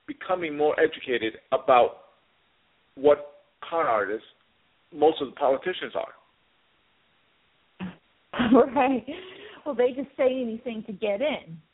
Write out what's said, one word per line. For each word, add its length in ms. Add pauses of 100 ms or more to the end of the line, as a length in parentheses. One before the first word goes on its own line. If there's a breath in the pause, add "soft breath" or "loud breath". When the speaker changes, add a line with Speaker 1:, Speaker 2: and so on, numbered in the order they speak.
Speaker 1:
becoming 520
more 200
educated 600 (140)
about 480 (960)
what 480 (240)
con 180
artists 400 (680)
most 280
of 60
the 80
politicians 580
are. 180 (1800)
Speaker 2:
<laughs> 840
Right. 300 (640 loud breath)
Well, 80
they 140
just 280
say 120
anything 580
to 60
get 280
in. 380 (160)